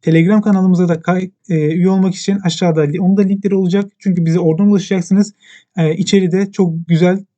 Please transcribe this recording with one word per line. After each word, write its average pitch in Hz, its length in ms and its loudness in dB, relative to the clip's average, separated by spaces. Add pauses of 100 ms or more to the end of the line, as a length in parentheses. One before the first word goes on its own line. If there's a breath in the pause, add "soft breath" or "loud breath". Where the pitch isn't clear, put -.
Telegram 170 400 2
kanalımıza 185 480 2
da 165 120 -2
kay-, 185 300 -4 (180)
e, 165 60 -2
üye 160 340 0
olmak 190 260 0
için 196 240 -4
aşağıda 170 420 -2
li-, 151 200 -2
onun 190 160 2
da 208 40 2
linkleri 196 340 -2
olacak. 196 440 -2
Çünkü 175 260 -2
bize 165 140 0
oradan 170 280 2
ulaşacaksınız. 196 680 0 (440 soft breath)
E, 160 180 0
içeride 196 560 0
çok 170 360 -4
güzel 180 380 0 (120)